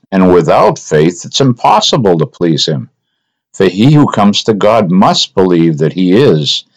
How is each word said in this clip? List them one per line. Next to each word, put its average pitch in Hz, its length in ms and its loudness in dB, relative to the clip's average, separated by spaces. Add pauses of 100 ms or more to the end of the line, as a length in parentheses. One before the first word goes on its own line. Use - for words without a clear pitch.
(120)
"And 92 220 2
without 98 440 2
faith 80 480 -2
it's - 160 -6
impossible 131 760 0
to 78 80 -2
please 80 400 -4
him. 67 240 -6 (640)
For 95 140 0
he 107 260 2
who 147 180 2
comes 101 320 0
to 110 100 -2
God 101 380 0
must 123 420 0
believe 85 460 0
that 78 140 -2
he 90 180 -2
is, 92 540 0 (120)